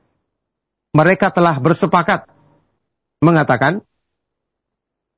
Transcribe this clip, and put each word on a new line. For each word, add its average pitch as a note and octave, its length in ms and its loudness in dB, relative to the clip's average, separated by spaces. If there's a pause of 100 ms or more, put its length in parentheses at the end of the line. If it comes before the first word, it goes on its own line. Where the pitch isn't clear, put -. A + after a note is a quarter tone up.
(960)
mereka F3 380 2
telah E3+ 260 0
bersepakat E3 680 -2 (960)
mengatakan, D3+ 560 0 (1400)